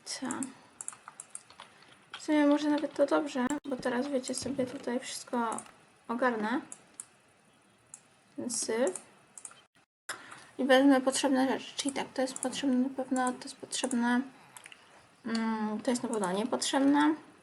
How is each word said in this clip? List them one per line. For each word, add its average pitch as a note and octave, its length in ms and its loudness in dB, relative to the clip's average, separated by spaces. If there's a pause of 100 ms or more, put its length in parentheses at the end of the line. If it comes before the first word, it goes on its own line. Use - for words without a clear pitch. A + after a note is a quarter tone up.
Co? - 220 -8 (1900)
W - 40 -16
sumie D4+ 240 6
może D4 240 4
nawet C#4+ 240 0
to C#4+ 120 4
dobrze, C#4+ 400 0 (180)
bo C#4 120 -4
teraz, B3+ 320 -2
wiecie, C4 260 -4
sobie B3+ 320 -4
tutaj B3+ 340 -6
wszystko - 640 -4 (460)
ogarnę. A#3 520 0 (1800)
Ten B3+ 140 -6
syf. A#3+ 500 -2 (1600)
I C4 60 0
wezmę C4 360 8
potrzebne C4 480 2
rzeczy. - 280 -4
Czyli C#4 180 -4
tak, - 200 -6
to C4 80 0
jest C4 160 -4
potrzebne C4 380 0
na B3+ 120 2
pewno, B3+ 440 -2
to - 120 -10
jest - 120 -14
potrzebne. A#3+ 640 0 (1040)
Mm, A3 560 -2
to C4 100 -2
jest B3 120 0
na A3+ 60 -6
pewno G3+ 240 0
niepotrzebne. C#4 800 2 (280)